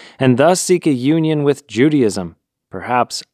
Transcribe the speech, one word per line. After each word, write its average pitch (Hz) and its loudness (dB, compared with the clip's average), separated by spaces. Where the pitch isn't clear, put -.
and 131 2
thus 170 2
seek 180 0
a 165 2
union 151 -2
with 143 -2
Judaism, 107 0
perhaps 117 -4